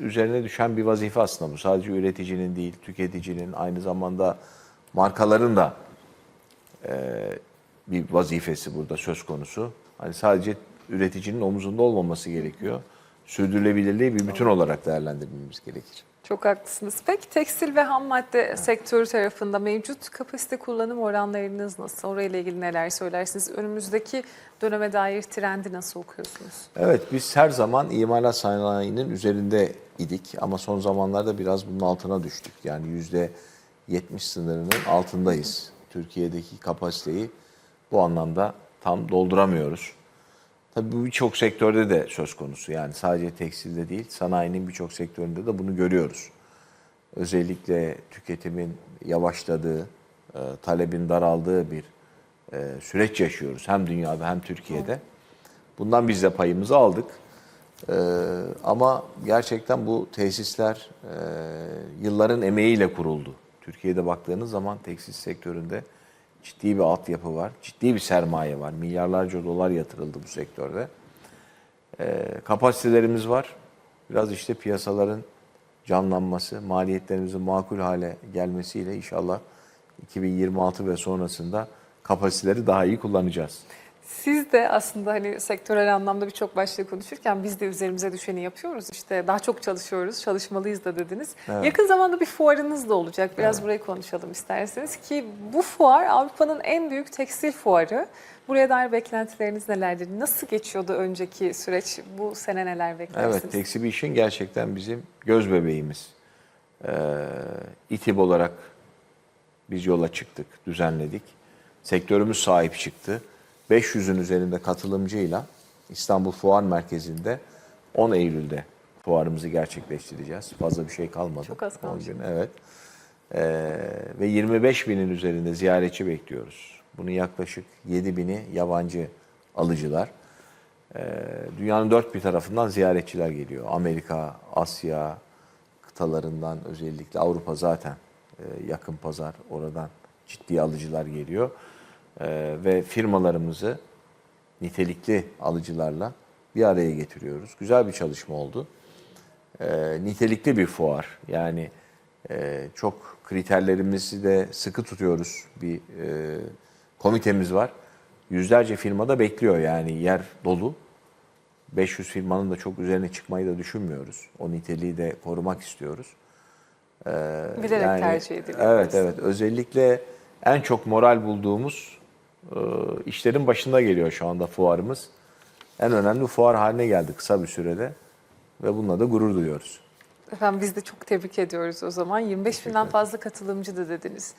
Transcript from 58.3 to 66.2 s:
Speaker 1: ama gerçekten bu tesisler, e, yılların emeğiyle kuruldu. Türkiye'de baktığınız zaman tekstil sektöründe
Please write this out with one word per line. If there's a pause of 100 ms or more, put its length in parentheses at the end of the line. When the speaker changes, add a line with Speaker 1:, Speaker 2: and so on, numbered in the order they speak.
Speaker 1:
ama (220)
gerçekten
bu
tesisler, (140)
e, (840)
yılların
emeğiyle
kuruldu. (260)
Türkiye'de
baktığınız
zaman
tekstil
sektöründe (600)